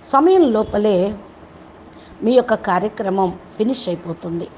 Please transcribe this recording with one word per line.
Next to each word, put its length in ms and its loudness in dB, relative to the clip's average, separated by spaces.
సమయం 480 4
లోపలే 600 0
మీ 100 2
యొక్క 220 4
కార్యక్రమం 840 -2
ఫినిష్ 320 -2
అయిపోతుంది 680 -8